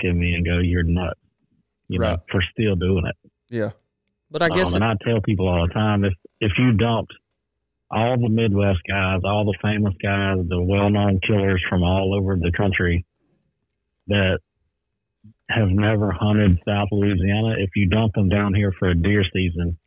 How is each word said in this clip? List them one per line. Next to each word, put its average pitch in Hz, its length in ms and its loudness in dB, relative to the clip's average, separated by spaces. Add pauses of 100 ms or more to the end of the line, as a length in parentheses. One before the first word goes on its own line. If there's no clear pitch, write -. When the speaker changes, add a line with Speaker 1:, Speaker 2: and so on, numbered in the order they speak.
Speaker 1:
at 90 100 0
me 87 200 0
and 85 100 -2
go, 87 140 0
"You're 87 240 0
nuts," 85 360 -2 (680)
you 90 100 -4
know, 113 120 0
Speaker 2:
Right. 95 80 -4 (120)
Speaker 1:
for 95 120 0 (100)
still 104 240 -2
doing 90 300 0
it. - 100 -6 (320)
Speaker 2:
Yeah. 107 220 -4 (600)
Speaker 3:
But 156 120 -4
I 170 80 2
guess 175 240 0
Speaker 1:
Um, 190 80 0
and 113 100 0
Speaker 3:
if 104 140 -2
Speaker 1:
I 120 40 0
tell 113 120 2
people 95 260 0
all 87 180 2
the 85 60 -2
time, 107 320 0
if, 98 80 2 (280)
if 104 180 0
you 127 140 4
dumped 110 420 0 (760)
all 117 280 0
the 120 100 0
Midwest 101 580 2
guys, 95 380 -2
all 101 220 0
the 101 160 -2
famous 104 400 0
guys, 98 340 0 (120)
the 90 120 -2
well-known 101 680 2
killers 98 440 2
from 90 120 2
all 95 320 0
over 98 220 0
the 87 180 -2
country 90 520 0 (1000)
that 95 300 0 (1080)
have 107 220 0
never 104 420 0
hunted 104 540 2
South 101 260 -2
Louisiana, 101 680 0
if 95 160 -4
you 101 140 0
dump 107 260 2
them 101 140 0
down 101 240 0
here 98 260 0
for 92 120 0
a 87 40 2
deer 95 380 2
season 85 540 -2